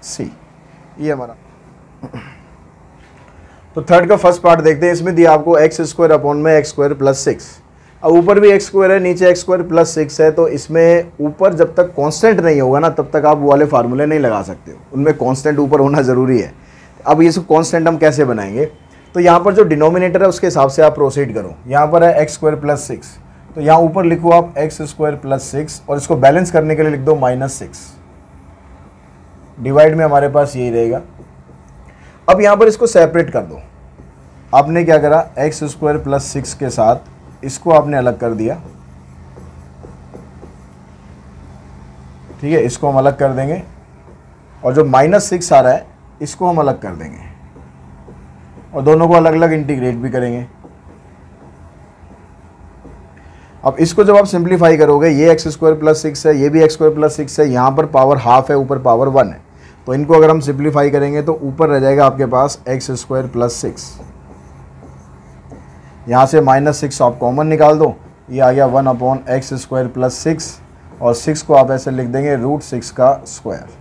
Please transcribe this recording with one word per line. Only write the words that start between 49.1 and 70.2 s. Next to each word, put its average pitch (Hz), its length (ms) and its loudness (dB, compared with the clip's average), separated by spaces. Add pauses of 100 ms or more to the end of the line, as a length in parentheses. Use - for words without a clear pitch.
अलग-अलग 165 380 2
इंटीग्रेट 135 440 -4
भी 123 140 -8
करेंगे। 120 360 -6 (3250)
अब 131 160 -2
इसको 170 240 2
जब 202 120 4
आप 202 100 6
सिंप्लीफाई 170 500 2
करोगे, 147 320 4
ये 156 240 4
एक्स 160 160 0
स्क्वायर 156 280 0
प्लस 156 260 0
सिक्स 156 240 -6
है, 151 100 2
ये 139 120 0
भी 156 140 2
एक्स 156 120 2
स्क्वायर 156 200 0
प्लस 151 220 -2
सिक्स 143 240 -10
है, 151 80 2
यहाँ 127 240 0
पर 156 160 -2
पावर 147 300 2
हाफ 123 320 2
है, 147 60 0
ऊपर 135 240 -2
पावर 131 300 0
वन 131 180 2
है, 80 120 -16 (460)
तो 127 80 -4
इनको 147 200 0
अगर 156 160 6
हम 160 120 2
सिंप्लीफाई 143 480 -2
करेंगे 143 320 -2
तो 156 200 -4
ऊपर 139 260 -2
रह 143 120 0
जाएगा 135 260 4
आपके 135 220 0
पास 131 300 -2 (100)
एक्स 127 240 -6
स्क्वायर 131 360 -6
प्लस 120 260 -4
सिक्स। - 380 -12 (2250)
यहाँ 127 180 4
से 156 160 2
माइनस 147 340 0
सिक्स 139 260 -6
आप 123 160 0
कॉमन 127 280 -2
निकाल 151 320 4
दो, 147 160 0 (360)
ये 127 100 -4
आ 131 120 4
गया 135 160 2
वन 135 180 0
upon 127 440 -4
एक्स 135 240 -6
स्क्वायर 131 340 -6
प्लस 127 280 -4
सिक्स 156 400 -8 (460)